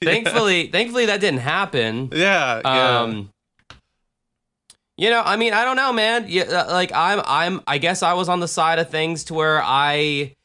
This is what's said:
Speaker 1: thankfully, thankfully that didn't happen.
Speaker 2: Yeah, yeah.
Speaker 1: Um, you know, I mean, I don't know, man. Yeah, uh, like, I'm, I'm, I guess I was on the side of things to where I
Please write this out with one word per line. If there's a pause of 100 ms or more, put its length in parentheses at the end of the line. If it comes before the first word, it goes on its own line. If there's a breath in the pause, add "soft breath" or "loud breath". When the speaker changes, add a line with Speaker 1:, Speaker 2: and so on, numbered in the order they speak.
Speaker 1:
thankfully,
thankfully
that
didn't
happen.
Speaker 2:
Yeah,
yeah.
Speaker 1:
Um, (1700)
you
know,
I
mean,
I
don't
know,
man.
Yeah,
uh,
like,
I'm,
I'm,
I
guess
I
was
on
the
side
of
things
to
where
I